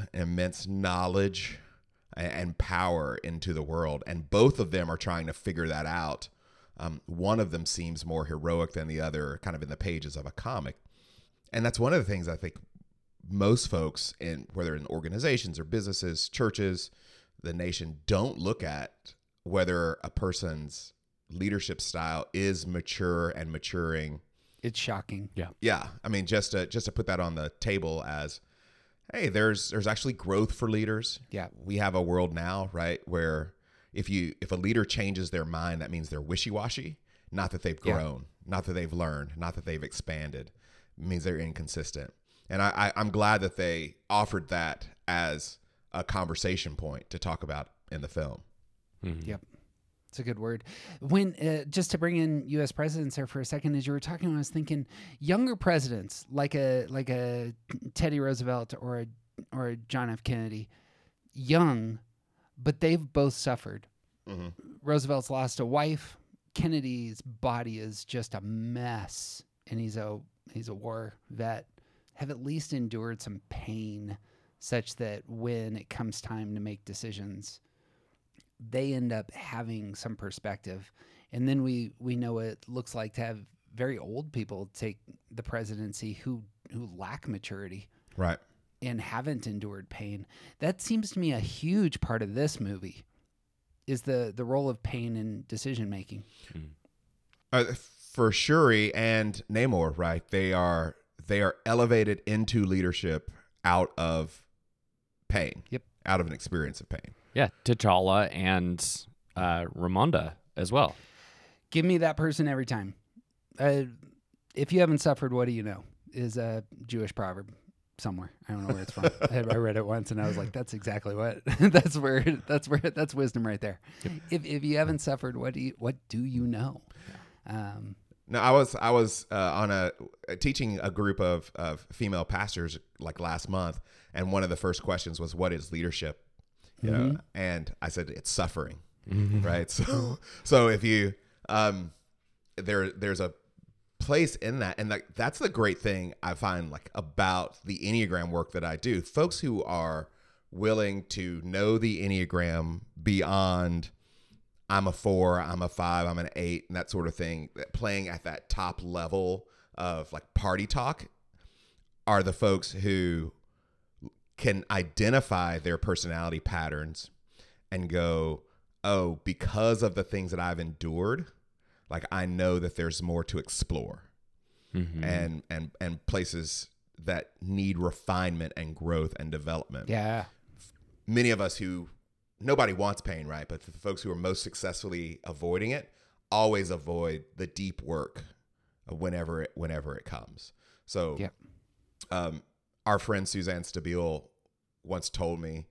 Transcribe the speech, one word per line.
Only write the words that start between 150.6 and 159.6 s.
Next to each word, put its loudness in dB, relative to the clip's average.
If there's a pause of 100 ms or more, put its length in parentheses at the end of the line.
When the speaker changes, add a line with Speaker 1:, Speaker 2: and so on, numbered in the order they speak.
Speaker 1:
to -4
know 4
the 2
Enneagram 0 (220)
beyond, 4 (800)
"I'm 4
a 2
four, 4
I'm -4
a 0
five, 0
I'm -2
an -4
eight," -2
and -6
that -4
sort -2
of -4
thing, -6
that -10
playing -2
at -8
that -8
top 0
level 0 (300)